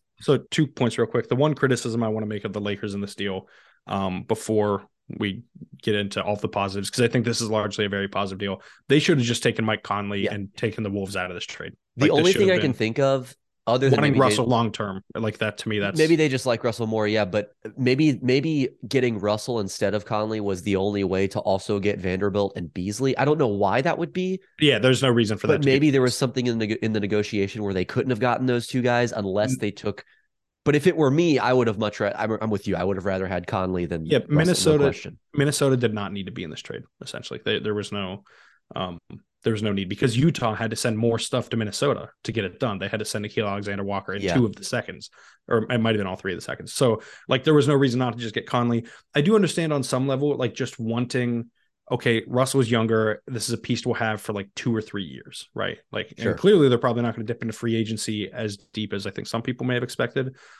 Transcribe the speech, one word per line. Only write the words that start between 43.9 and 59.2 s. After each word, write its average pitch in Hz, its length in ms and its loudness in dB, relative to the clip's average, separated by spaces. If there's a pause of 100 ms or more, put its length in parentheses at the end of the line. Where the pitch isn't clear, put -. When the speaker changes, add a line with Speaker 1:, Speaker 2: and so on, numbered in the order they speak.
Speaker 1:
in 101 80 -6
Speaker 2:
Yeah. 92 120 0
Speaker 1:
two 131 120 4
of 101 100 -2
the 98 80 -18
seconds, - 460 -8 (380)
or 110 240 0
it 123 60 2
might 113 140 2
have 107 80 0
been 98 80 -4
all 92 100 -6
three 95 160 -6
of 87 40 -8
the - 40 -12
seconds. - 320 -10
So, 117 280 2 (280)
like, 131 160 2
there 156 80 6
was 143 140 6
no 147 80 4
reason 131 240 4
not 123 140 -2
to 113 60 -10
just 113 140 -8
get - 140 -6
Conley. 120 400 0 (280)
I 147 60 4
do 196 140 4
understand 170 360 2
on 139 120 0
some 131 220 -2
level, 139 300 0
like, 123 200 -2
just - 240 -6
wanting, 120 720 -2 (380)
okay, 120 380 2
Russell's 131 420 2
younger. 110 580 2
This 117 200 -8
is 117 60 -4
a 113 60 -4
piece 120 260 -4
we'll 120 100 -2
have 110 260 -2
for, - 120 -6
like, 101 220 -6
two 117 200 -2
or 110 60 -2
three 101 240 -8
years, - 480 -16
right? 98 240 -6 (140)
Like, - 260 -6
and 110 60 -12
Speaker 2:
Sure. 104 100 0
Speaker 1:
clearly 175 340 6
they're 123 120 4
probably 120 240 0
not 120 120 -2
gonna 113 80 -8
dip 113 200 -6
into 110 100 -4
free 117 220 -2
agency 110 540 -4
as 110 280 -6
deep - 340 -8
as 98 140 -6
I 98 60 -8
think - 160 -10